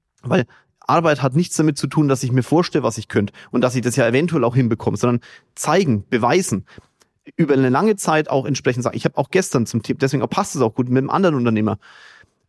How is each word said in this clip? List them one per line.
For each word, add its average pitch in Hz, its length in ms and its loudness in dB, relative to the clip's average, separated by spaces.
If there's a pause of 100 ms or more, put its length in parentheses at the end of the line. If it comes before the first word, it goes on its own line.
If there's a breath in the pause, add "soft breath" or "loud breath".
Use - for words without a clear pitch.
(220)
Weil 131 240 0 (340 soft breath)
Arbeit 151 420 2
hat 131 140 0
nichts 175 200 0
damit 156 220 2
zu - 100 -6
tun, 147 200 2
dass 135 160 0
ich 120 80 -2
mir 127 120 2
vorstelle, 160 400 0
was 117 140 -2
ich 110 100 -10
könnte 104 260 -2 (180 loud breath)
und 123 100 0
dass 123 140 2
ich 123 60 -2
das 117 140 -2
ja 123 120 2
eventuell 147 360 0
auch 117 120 0
hinbekomme, 117 420 0
sondern 120 240 0 (340 loud breath)
zeigen, 147 540 0
beweisen, 123 560 0 (680 soft breath)
über 147 180 2
eine 131 160 2
lange 190 260 2
Zeit 156 340 -2
auch 135 160 -2
entsprechend 123 380 -2
sagen. - 140 -4
Ich - 80 -4
hab - 120 -2
auch 147 120 -2
gestern 147 360 0
zum - 180 -4
Thema, - 160 -4
deswegen 131 300 0
passt - 260 -4
es 139 60 0
auch 110 120 2
gut 123 160 -2
mit 127 80 2
einem 135 120 0
anderen 165 260 2
Unternehmer, 110 420 0 (720 loud breath)